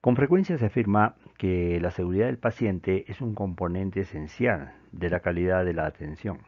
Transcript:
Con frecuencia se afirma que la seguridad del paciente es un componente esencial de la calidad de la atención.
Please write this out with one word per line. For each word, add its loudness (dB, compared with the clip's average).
Con 4
frecuencia 4
se 2
afirma 2
que 0
la 0
seguridad 0
del -2
paciente -2
es -10
un -4
componente -4
esencial -4
de -4
la 0
calidad 0
de 0
la -2
atención. -8